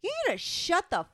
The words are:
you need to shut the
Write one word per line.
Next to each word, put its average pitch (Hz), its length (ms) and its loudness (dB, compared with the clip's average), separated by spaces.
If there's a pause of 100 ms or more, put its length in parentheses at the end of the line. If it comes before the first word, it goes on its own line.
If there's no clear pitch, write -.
you 427 100 -2 (160)
need 240 60 4
to 190 40 -2
shut - 520 0
the 170 240 0